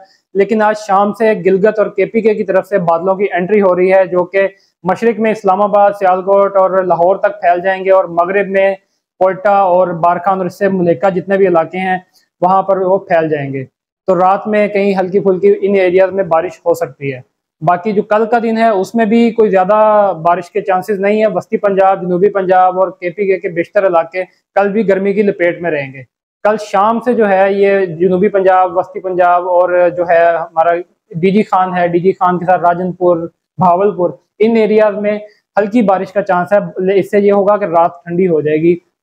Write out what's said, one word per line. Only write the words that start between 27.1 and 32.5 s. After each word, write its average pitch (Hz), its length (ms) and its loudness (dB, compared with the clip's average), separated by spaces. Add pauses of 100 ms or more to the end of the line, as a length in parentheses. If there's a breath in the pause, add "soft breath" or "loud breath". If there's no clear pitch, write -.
जो 220 120 0
है, 196 300 2
ये 196 340 2
जनूबी 180 400 0
पंजाब, 185 480 2
वस्ती 185 220 -4
पंजाब 180 500 0
और 180 280 2 (140)
जो 175 140 -4
है 170 180 2 (120)
हमारा 170 440 -2 (360)
डीजी 185 300 0
खान 185 280 -2
है, 175 160 0
डीजी 170 240 0
खान 180 240 0
के 165 80 -8
साथ 175 180 0